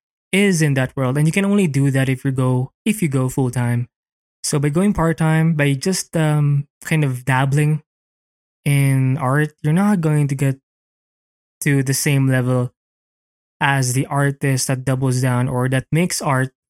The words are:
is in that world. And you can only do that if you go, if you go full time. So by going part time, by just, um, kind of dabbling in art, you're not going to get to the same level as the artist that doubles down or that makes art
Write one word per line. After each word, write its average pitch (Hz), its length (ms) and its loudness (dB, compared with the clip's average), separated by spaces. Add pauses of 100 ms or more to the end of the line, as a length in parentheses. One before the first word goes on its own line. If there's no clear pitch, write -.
(320)
is 190 300 2
in 147 140 2
that 131 200 -2
world. 135 220 -2
And 151 100 2
you 160 60 0
can 196 120 0
only 196 220 2
do 135 240 0
that 135 160 0
if 131 160 -2
you 139 80 -2
go, 127 400 -2 (140)
if 214 160 -2
you 165 80 0
go 131 180 0
full 127 240 -2
time. 120 380 -2 (540)
So - 140 -4
by 147 120 0
going 185 240 2
part 165 240 0
time, 160 360 2
by 143 200 2
just, 180 420 -4
um, 147 520 0 (180)
kind 156 180 0
of 127 220 -4
dabbling 151 580 0 (800)
in 135 540 2
art, 143 440 0
you're 151 120 0
not 202 280 2
going 151 280 2
to 143 60 -2
get 135 240 -2 (1000)
to 139 240 0
the 135 100 -2
same 139 340 0
level 127 460 0 (840)
as 139 340 0
the 131 140 -2
artist 139 600 -2
that 131 180 -4
doubles 127 360 -2
down 127 260 0
or 127 220 -4
that 131 220 -2
makes 170 300 -2
art 131 320 -2 (160)